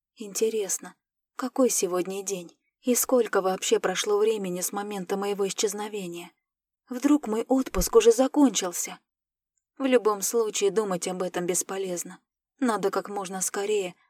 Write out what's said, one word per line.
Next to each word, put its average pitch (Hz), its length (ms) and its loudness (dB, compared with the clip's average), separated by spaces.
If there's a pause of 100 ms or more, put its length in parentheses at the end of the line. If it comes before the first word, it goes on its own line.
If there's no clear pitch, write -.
(160)
Интересно, 202 800 -4 (400)
какой 254 360 2
сегодня 185 520 -2
день 185 320 -8 (280)
и 247 120 2
сколько 233 460 2
вообще 190 400 0
прошло 196 380 0
времени 202 420 0
с - 120 -4
момента 202 440 -6
моего 202 320 -2
исчезновения? 196 840 -6 (560)
Вдруг 285 380 2
мой 220 220 -2
отпуск 240 480 0
уже 226 160 8
закончился? 208 840 2 (800)
В 269 60 -4
любом 214 380 4
случае 214 480 0
думать 185 380 -2
об 185 140 -4
этом 180 240 -2
бесполезно. 185 720 -4 (400)
Надо 208 300 2
как 190 180 -4
можно 190 320 -8
скорее 202 540 -2 (160)